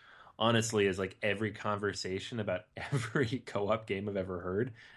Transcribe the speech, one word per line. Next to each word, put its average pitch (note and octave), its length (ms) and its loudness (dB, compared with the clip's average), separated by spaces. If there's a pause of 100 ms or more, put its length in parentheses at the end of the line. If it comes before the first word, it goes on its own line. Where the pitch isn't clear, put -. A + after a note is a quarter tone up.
(400)
honestly A2+ 480 4
is, F#2+ 120 2
like, F#2+ 220 -2
every G#2 300 0
conversation G2+ 920 -2
about G2 280 -2
<laughs> - 80 -16
every A#2+ 680 -2
co-op G#2 420 0
game G2+ 220 -2
I've G2 80 -2
ever F#2 240 -2
heard, G2 300 0 (260)